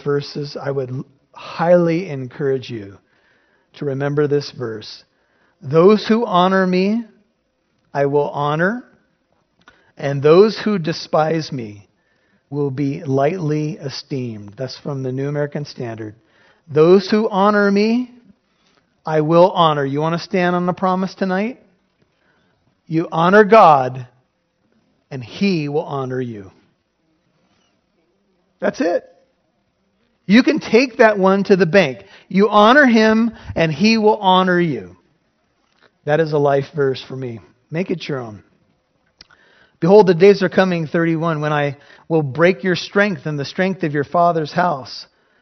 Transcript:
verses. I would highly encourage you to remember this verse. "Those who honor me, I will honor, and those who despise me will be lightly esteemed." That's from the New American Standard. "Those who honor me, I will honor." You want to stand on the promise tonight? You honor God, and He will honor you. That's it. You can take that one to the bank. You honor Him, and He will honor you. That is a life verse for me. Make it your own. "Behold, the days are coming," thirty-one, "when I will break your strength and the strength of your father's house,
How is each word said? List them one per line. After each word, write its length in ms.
verses. 560
I 120
would 320
highly 760
encourage 600
you 260
to 120
remember 400
this 240
verse. 540
"Those 460
who 180
honor 400
me, 400
I 140
will 220
honor, 540
and 280
those 340
who 220
despise 720
me 360
will 220
be 320
lightly 720
esteemed." 800
That's 200
from 260
the 80
New 180
American 360
Standard. 500
"Those 440
who 180
honor 420
me, 400
I 160
will 300
honor." 340
You 160
want 120
to 60
stand 360
on 100
the 80
promise 400
tonight? 480
You 240
honor 320
God, 640
and 120
He 460
will 140
honor 360
you. 320
That's 220
it. 240
You 180
can 160
take 380
that 200
one 280
to 100
the 100
bank. 400
You 220
honor 360
Him, 460
and 160
He 260
will 200
honor 420
you. 360
That 140
is 140
a 40
life 380
verse 260
for 140
me. 240
Make 220
it 160
your 120
own. 240
"Behold, 280
the 60
days 300
are 60
coming," 380
thirty-one, 540
"when 120
I 240
will 160
break 400
your 120
strength 500
and 140
the 60
strength 380
of 100
your 100
father's 480
house, 560